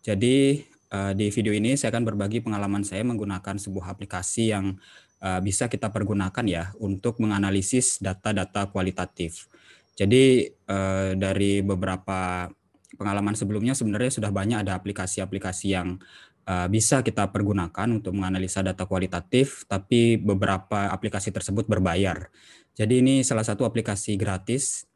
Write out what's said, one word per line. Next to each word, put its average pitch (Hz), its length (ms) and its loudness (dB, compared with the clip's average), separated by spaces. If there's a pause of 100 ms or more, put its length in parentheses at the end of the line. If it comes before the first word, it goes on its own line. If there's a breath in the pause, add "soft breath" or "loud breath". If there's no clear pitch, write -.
Jadi, 135 720 2 (220)
eh, 98 240 -2
di 104 80 2
video 104 240 0
ini 107 240 2
saya 127 160 0
akan 117 160 -2
berbagi 104 320 -2
pengalaman 104 480 -2
saya 95 160 -6
menggunakan 101 560 -4
sebuah 92 400 -8
aplikasi 104 560 -2
yang, 95 240 -2 (400 loud breath)
eh, 92 240 -2
bisa 101 240 0
kita 113 240 -4
pergunakan 101 560 -2
ya 85 320 -2
untuk 104 400 -4
menganalisis 101 800 2
data-data 98 720 -2
kualitatif. 90 800 -4 (480 soft breath)
Jadi, 127 560 6
eh, 95 640 -2
dari 98 480 2
beberapa 92 800 -2 (480)
pengalaman 101 400 -2
sebelumnya 107 400 0
sebenarnya 113 400 0
sudah 104 160 -2
banyak 104 320 0
ada 95 160 -2
aplikasi-aplikasi 95 960 -4
yang, 90 240 -2 (480 loud breath)
eh, 90 240 0
bisa 110 320 4
kita 107 320 0
pergunakan 101 560 0
untuk 101 240 -2
menganalisa 95 480 -2
data 92 240 -2
kualitatif, 95 800 0
tapi 117 480 4
beberapa 98 800 0
aplikasi 98 400 -6
tersebut 101 320 -4
berbayar. 92 640 0 (480 soft breath)
Jadi 120 240 4
ini 131 240 6
salah 110 160 2
satu 110 240 0
aplikasi 110 480 -2
gratis 98 800 -2